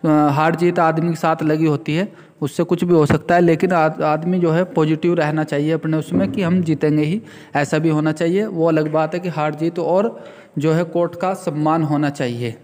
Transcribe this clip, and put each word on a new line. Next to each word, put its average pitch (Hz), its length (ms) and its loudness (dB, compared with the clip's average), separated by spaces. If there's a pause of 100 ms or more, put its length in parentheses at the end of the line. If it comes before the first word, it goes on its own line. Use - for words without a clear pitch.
अ, 160 40 2
हार 151 460 2
जीत 175 240 0
आदमी 160 300 2
के 160 80 -2
साथ 160 260 0
लगी 156 240 2
होती 147 280 -2
है, 185 180 -2 (280)
उससे - 220 -4
कुछ 175 220 0
भी 175 100 2
हो 151 120 6
सकता 160 280 2
है, 175 60 6
लेकिन 170 320 2
आ-, 160 300 2
आदमी 160 360 0
जो 170 120 2
है 170 140 2
पॉजिटिव 160 500 0
रहना 156 300 0
चाहिए 151 280 -2
अपने 156 240 -2
उसमें 180 360 -2
कि 202 100 -4
हम 175 200 0
जीतेंगे 151 400 0
ही, 185 200 -2 (340)
ऐसा 143 220 0
भी 160 100 0
होना 156 240 0
चाहिए। 175 340 0
वो 170 220 0
अलग 156 240 2
बात 156 220 0
है 175 60 -4
कि 185 80 -8
हार 151 260 -2
जीत 165 240 -4
और 185 460 -2 (340)
जो 156 140 2
है 170 120 2
कोर्ट 170 320 -2
का 185 180 -2
सम्मान 156 480 -2
होना 147 280 0
चाहिए 120 540 -6